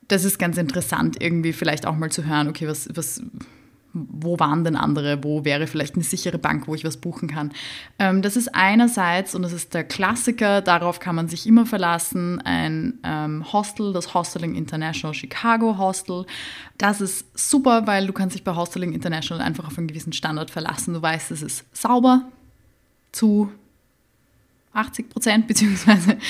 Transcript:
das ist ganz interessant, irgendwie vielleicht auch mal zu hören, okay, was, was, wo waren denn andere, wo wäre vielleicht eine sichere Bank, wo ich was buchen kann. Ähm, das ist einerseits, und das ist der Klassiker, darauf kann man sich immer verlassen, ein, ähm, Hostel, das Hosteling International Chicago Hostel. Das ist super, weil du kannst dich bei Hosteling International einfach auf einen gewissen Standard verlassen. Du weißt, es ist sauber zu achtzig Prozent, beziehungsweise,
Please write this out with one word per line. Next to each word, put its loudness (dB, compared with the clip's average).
das 2
ist 0
ganz 0
interessant, -2
irgendwie 0
vielleicht -2
auch -2
mal -2
zu -4
hören, 0
okay, -6
was, -6
was, -6
wo -4
waren 2
denn 0
andere, 0
wo -2
wäre 0
vielleicht -4
eine 0
sichere -4
Bank, 0
wo -4
ich -8
was -4
buchen -8
kann. -6
Ähm, 4
das 0
ist -2
einerseits, 4
und -2
das -4
ist -8
der -2
Klassiker, 2
darauf 2
kann -4
man -2
sich -8
immer 8
verlassen, -2
ein, -2
ähm, -4
Hostel, -2
das -4
Hosteling -2
International -6
Chicago 0
Hostel. -2
Das 2
ist -6
super, 4
weil 2
du -4
kannst -2
dich -10
bei -2
Hosteling -4
International -4
einfach -6
auf -10
einen -4
gewissen -8
Standard -4
verlassen. -6
Du -4
weißt, -2
es -8
ist -8
sauber 4
zu 4
achtzig -4
Prozent, 2
beziehungsweise, 6